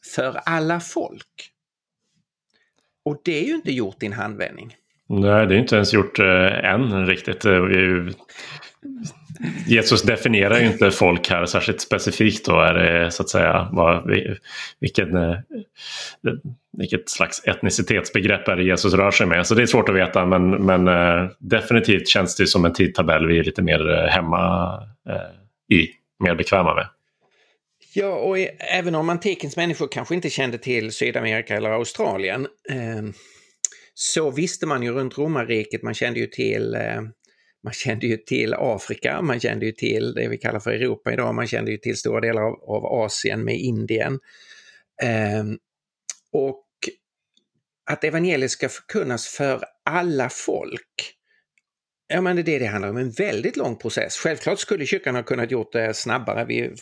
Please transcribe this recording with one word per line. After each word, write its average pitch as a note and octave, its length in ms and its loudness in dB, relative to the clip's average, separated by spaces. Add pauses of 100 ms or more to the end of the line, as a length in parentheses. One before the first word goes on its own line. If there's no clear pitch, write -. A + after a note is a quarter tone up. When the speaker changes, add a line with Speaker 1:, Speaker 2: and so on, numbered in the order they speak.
(160)
Speaker 1:
för C3 300 -4
alla E3 340 -2
folk. - 720 -12 (1500)
Och D3 200 -6
det D#3 140 0
är F3 60 0
ju D#4 100 -2
inte D#4+ 160 -4
gjort A2+ 320 -4
i - 20 -4
en G#2 80 -6
handvändning. G#2+ 640 -8 (320)
Speaker 2:
Nej, G#2 400 6
det F#2+ 80 6
är G#2+ 40 8
inte B2 160 4
ens G#2 180 4
gjort, G2+ 260 2
eh, F#2+ 520 4
än G#2 340 2
riktigt. F#2 400 0
Eh, F#2 160 6
vi, F#2 520 2 (1500)
Jesus A2+ 340 4
definierar A2 580 4
ju A#2 60 6
inte G2+ 260 6
folk F2 380 4
här F2 160 2
särskilt F#2 360 -2
specifikt - 640 0
då. E2 140 4
Är E2 140 6
det, E2+ 380 2
så - 120 -4
att - 60 -8
säga, F2 420 2
vad, E2+ 380 2
vi, G#2 280 0 (420)
vilken, - 360 0
eh, E2+ 220 2 (1400)
vilket - 320 -6
slags - 380 -4
etnicitetsbegrepp G2 1000 0
är G2 80 2
det F2+ 80 2
Jesus F#2 300 2
rör G2 180 4
sig G#2 160 4
med? F2 200 2
Så A2+ 80 2
det A#2+ 60 6
är A#2+ 40 4
svårt A#2 240 4
att G2 60 2
veta, F#2 300 2
men, F#2 400 4
men, F#2 220 6
eh, F2 420 4 (100)
definitivt A2 680 2
känns F#2 280 2
det F#2+ 120 4
som F2 180 4
en E2 80 2
tidtabell E2+ 540 2
vi E2 120 4
är D#2 40 4
lite - 180 -4
mer, D#2 280 2
eh, D#2+ 200 2
hemma, F2+ 640 0 (360)
eh, F#2+ 680 -4
i, D#2+ 120 4 (300)
mer F2 160 2
bekväma F2 400 2
med. G#2 120 -2 (1080)
Speaker 1:
Ja, G3 220 -2
och F#3+ 240 -2
i, F#3+ 100 -2 (100)
även F3 360 -4
om D#3+ 140 -2
antikens E3+ 480 -4
människor E3 300 -2
kanske B2 280 -6
inte E3+ 140 -4
kände B2+ 280 -4
till A2+ 340 -4
Sydamerika A2+ 640 -2
eller A2 140 -2
Australien, A2+ 800 -4 (220)
ehm, A2+ 440 -8 (800)
så - 380 -2
visste E3 340 -4
man C3+ 180 -2
ju A#2+ 80 -2
runt C3 260 -4
romarriket, A#2 640 -2
man A2+ 100 -6
kände A#2+ 260 -4
ju A2+ 80 -2
till, A2 480 -4
eh, A2 260 -6 (640)
man A#2 100 -10
kände A#2 340 -4
ju A2+ 100 -2
till A#2+ 360 -4
Afrika, B2 680 -4
man C3 180 -2
kände A2 260 -4
ju A2 60 -2
till A2+ 420 -2
det A#2 140 -2
vi A2+ 100 -6
kallar A2+ 220 -4
för A2+ 120 -4
Europa A2+ 420 -4
idag, A#2 220 -2
man A#2 120 -4
kände A2 240 -4
ju G#2+ 60 -6
till A2+ 200 -6
stora A2+ 240 -2
delar A2+ 200 -2
av, A2 220 -4
av G#2+ 220 -6
Asien A2 580 -4
med A2+ 160 -2
Indien. A2+ 600 -4 (840)
Ehm, A2 540 -2 (760)
och C3+ 340 -2 (1200)
att - 180 -6
evangeliet D#3 480 0
ska - 180 -4
förkunnas C3 580 -6
för C#3 360 -4 (200)
alla D3+ 460 0
folk, - 840 -8 (920)
ja, F3 120 0
men F3+ 140 0
det E3+ 60 0
är - 20 -6
det D3+ 160 -2
det B2 60 -2
handlar G2+ 240 -4
om, A2+ 80 -6
en B2+ 140 -4
väldigt F3+ 460 -4
lång A#3 180 -4
process. - 420 -8
Självklart F3 420 -4
skulle E3 260 -4
kyrkan C#3 300 -4
ha B2 80 -4
kunnat B2 280 -4
gjort A#2 220 -4
det A2+ 200 -2
snabbare. A2+ 520 -6
Vi A#2+ 360 -4